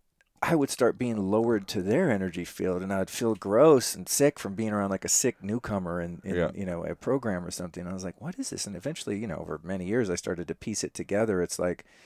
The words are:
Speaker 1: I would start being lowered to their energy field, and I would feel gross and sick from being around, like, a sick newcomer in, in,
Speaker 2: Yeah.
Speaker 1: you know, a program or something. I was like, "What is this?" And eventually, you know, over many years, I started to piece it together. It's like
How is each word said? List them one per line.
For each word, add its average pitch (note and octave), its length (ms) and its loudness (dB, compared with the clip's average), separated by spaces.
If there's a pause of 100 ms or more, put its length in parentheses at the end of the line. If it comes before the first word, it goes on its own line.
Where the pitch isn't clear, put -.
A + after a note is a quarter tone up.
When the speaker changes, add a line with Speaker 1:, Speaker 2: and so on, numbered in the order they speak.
(440)
Speaker 1:
I D#3+ 120 2
would C#3 140 2
start - 280 4
being A2 320 0
lowered A2 380 4
to G2+ 140 -2
their C3+ 280 4
energy F#2+ 340 -2
field, F#2 380 -2
and F#2+ 100 -4
I F#2+ 60 0
would F#2+ 120 -2
feel A2+ 260 0
gross A#2+ 580 6
and F#2 140 -10
sick C#3+ 320 2
from G2 160 -6
being G#2+ 140 0
around, G2+ 200 0
like, F#2+ 140 -2
a - 40 -2
sick - 340 2
newcomer G2 580 -4
in, E2+ 240 -6
in, G2 100 -4
Speaker 2:
Yeah. E2+ 180 2
Speaker 1:
you G2 140 -8
know, E2+ 180 -4
a D#2+ 120 -6
program A#2 480 -2
or F2 80 -8
something. F2+ 340 -10
I F2+ 60 -6
was F#2 100 -8
like, F#2 180 -10
"What E3+ 200 -8
is C4 100 -6
this?" - 160 -6
And G2+ 80 -8
eventually, G#2 440 -6
you A2+ 100 -4
know, D#2+ 80 -4
over E2 260 -6
many F#2 240 -4
years, G#2+ 240 2
I F2 60 0
started F2 320 -6
to E2 80 -6
piece - 260 -6
it - 120 -6
together. G2 480 0
It's - 180 -4
like F2 240 -2 (220)